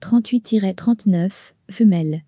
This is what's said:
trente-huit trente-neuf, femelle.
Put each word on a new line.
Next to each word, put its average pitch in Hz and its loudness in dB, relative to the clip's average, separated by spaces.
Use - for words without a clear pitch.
trente-huit 233 -2
trente-neuf, 196 -2
femelle. 165 0